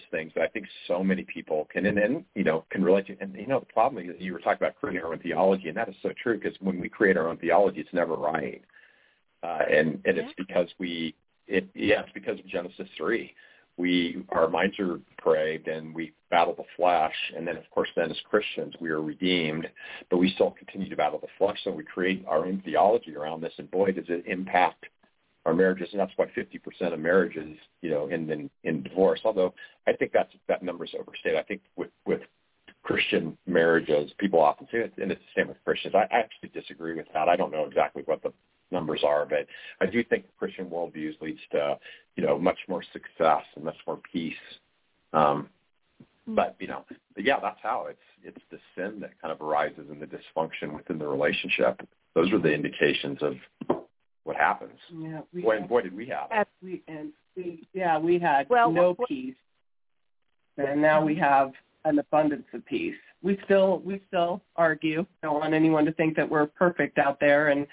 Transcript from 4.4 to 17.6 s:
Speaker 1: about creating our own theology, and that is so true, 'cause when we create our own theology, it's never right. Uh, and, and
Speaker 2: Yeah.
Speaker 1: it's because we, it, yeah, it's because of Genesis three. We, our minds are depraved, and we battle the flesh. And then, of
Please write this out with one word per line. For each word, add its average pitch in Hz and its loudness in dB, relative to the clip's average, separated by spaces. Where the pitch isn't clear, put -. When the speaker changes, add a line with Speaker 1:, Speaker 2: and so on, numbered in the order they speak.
Speaker 1:
about 82 -2
creating 92 -6
our 82 -6
own 80 -8
theology, 92 2
and 80 -6
that 113 -4
is 95 -12
so 95 -2
true, 113 0
'cause 87 -4
when 92 -4
we 87 -8
create 98 2
our 82 0
own 80 -6
theology, 85 2
it's - -10
never 85 0
right. 73 -4
Uh, 85 -6
and, 78 2
and 92 2
Speaker 2:
Yeah. 80 -2
Speaker 1:
it's - -12
because 90 -2
we, 85 -6
it, 95 -2
yeah, 107 2
it's - -14
because 101 -8
of - -20
Genesis 92 -8
three. 98 -4
We, 87 0
our 82 4
minds 87 0
are 90 -2
depraved, 80 0
and 80 -8
we 80 -8
battle 85 4
the - -12
flesh. 85 2
And 82 -6
then, 85 -4
of 80 -16